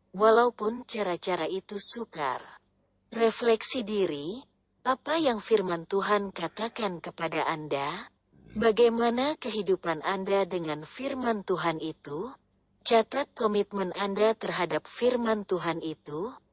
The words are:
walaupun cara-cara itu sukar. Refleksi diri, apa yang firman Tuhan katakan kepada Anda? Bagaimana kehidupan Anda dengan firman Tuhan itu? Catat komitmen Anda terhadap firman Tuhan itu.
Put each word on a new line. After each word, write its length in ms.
walaupun 720
cara-cara 640
itu 320
sukar. 640
Refleksi 720
diri, 560
apa 320
yang 240
firman 480
Tuhan 480
katakan 640
kepada 480
Anda? 640
Bagaimana 880
kehidupan 640
Anda 400
dengan 400
firman 560
Tuhan 400
itu? 560
Catat 560
komitmen 560
Anda 400
terhadap 560
firman 560
Tuhan 340
itu. 540